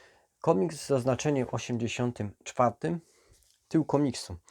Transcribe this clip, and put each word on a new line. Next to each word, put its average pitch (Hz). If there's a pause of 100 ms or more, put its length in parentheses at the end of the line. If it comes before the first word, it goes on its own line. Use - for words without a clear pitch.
(400)
Komiks 165
z -
oznaczeniem 131
osiemdziesiątym 117 (120)
czwartym. 151 (680)
Tył 160
komiksu. 135 (140)